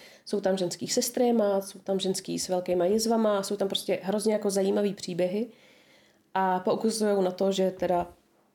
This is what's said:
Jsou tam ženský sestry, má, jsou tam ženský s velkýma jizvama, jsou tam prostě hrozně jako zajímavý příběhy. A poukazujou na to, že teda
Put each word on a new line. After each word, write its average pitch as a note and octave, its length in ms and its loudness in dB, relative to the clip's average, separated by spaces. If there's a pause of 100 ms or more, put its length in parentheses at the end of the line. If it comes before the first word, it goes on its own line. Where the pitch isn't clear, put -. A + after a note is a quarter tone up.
(260)
Jsou G3+ 160 -2
tam F#3+ 160 2
ženský F3 300 -4
sestry, B3 460 2
má, G3+ 280 2
jsou - 180 -16
tam G3 200 -2
ženský F#3 400 -2
s - 100 -6
velkýma F3+ 360 0
jizvama, A3 580 2
jsou G3+ 120 -4
tam G3+ 120 -2
prostě F#3+ 360 -2
hrozně G#3 300 0
jako G#3 160 0
zajímavý G3 440 0
příběhy. F#3 540 -4 (880)
A F#3 260 2
poukazujou G#3+ 600 0
na F3+ 100 2
to, G3 200 0
že F#3 200 2
teda F3 360 0 (480)